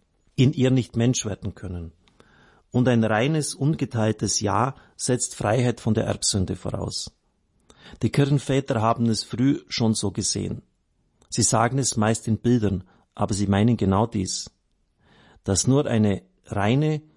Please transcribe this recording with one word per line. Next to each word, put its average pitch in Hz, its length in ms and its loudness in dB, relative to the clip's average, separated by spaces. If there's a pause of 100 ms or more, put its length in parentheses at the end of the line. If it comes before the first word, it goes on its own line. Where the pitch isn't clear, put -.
(340)
in 135 180 4
ihr 127 180 2
nicht 131 240 0
Mensch 120 300 0
werden 98 280 -8
können. 87 380 -12 (800)
Und 123 160 2
ein 117 160 4
reines, 127 500 0
ungeteiltes 110 840 -2
Ja 107 360 0 (200)
setzt - 400 -2
Freiheit 120 460 0
von 110 120 0
der 110 120 0
Erbsünde 98 500 -2
voraus. - 560 -8 (880)
Die 113 80 0
Kirchenväter 139 720 0
haben 117 260 2
es 110 160 0
früh 131 440 0
schon 113 260 0
so 101 180 -4
gesehen. 101 520 -6 (680)
Sie 120 140 0
sagen 120 340 2
es - 200 -2
meist 110 300 0
in 107 100 0
Bildern, 107 460 0 (300)
aber 104 200 -4
sie 98 140 -2
meinen 107 300 4
genau 98 300 2
dies, - 420 -6 (960)
dass 98 240 0
nur 139 180 4
eine 107 380 2 (220)
reine, 143 560 0 (160)